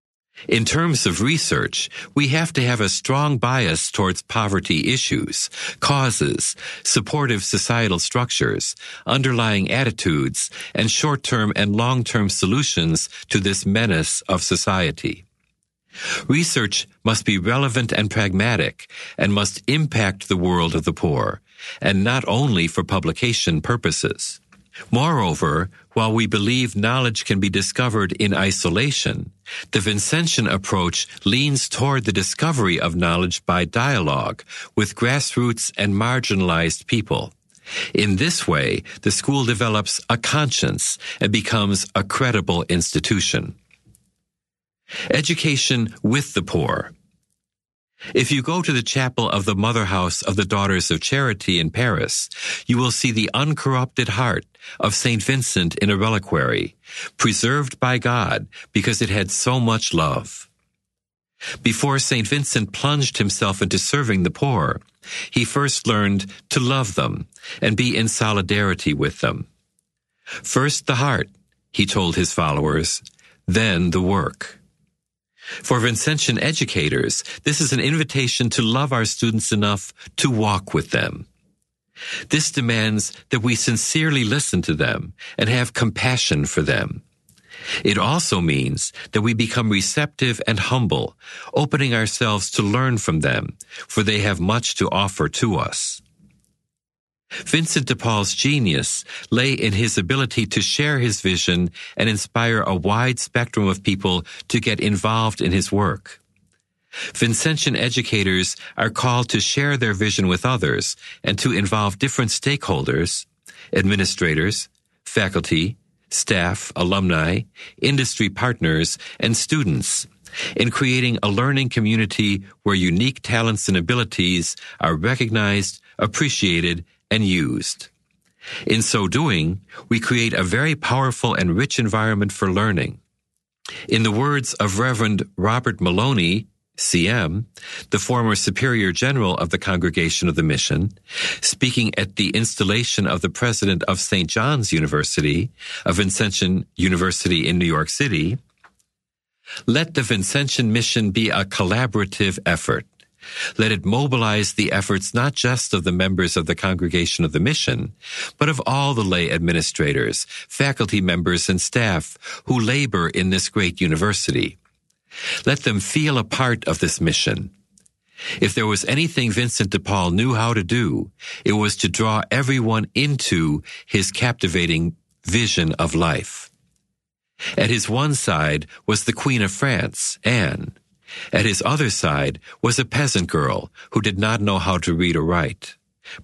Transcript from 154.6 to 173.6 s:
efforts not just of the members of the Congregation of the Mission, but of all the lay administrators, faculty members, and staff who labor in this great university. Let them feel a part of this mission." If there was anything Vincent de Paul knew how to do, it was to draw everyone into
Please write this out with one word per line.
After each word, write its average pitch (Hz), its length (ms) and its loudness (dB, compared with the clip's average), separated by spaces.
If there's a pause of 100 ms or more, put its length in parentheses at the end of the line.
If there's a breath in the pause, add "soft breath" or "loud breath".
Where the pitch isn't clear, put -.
efforts 98 420 0
not 127 220 0
just 123 400 0
of 87 80 0
the 92 80 0
members 92 440 2
of 82 120 0
the 85 80 0
Congregation 87 680 0
of 76 100 0
the 78 60 2
Mission, 107 540 0 (460 loud breath)
but 147 100 2
of 139 160 0
all 139 300 2
the 110 80 2
lay 90 260 2
administrators, 78 960 0 (240 loud breath)
faculty 117 520 0
members, 90 460 0
and 92 140 2
staff 101 560 -2 (280 loud breath)
who 127 140 2
labor 110 500 0
in 92 200 0
this 92 180 0
great 92 320 0
university. 90 800 0 (880 loud breath)
Let 139 180 0
them 107 160 2
feel 151 380 0
a 110 60 2
part 123 420 0
of 80 140 0
this - 200 -2
mission." - 520 0 (880 loud breath)
If 120 160 0
there 113 100 0
was 104 200 0
anything 135 460 0
Vincent 117 380 0
de 90 100 0
Paul 92 300 0
knew 113 240 2
how 113 220 0
to 101 80 0
do, 107 480 -2 (340 loud breath)
it 101 80 2
was 107 240 2
to 104 120 0
draw 110 420 0
everyone 120 640 0
into 87 640 0 (240 loud breath)